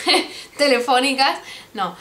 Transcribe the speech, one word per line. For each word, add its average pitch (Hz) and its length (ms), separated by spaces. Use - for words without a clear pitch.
<laughs> - 520
telefónicas, 269 800
no, 180 280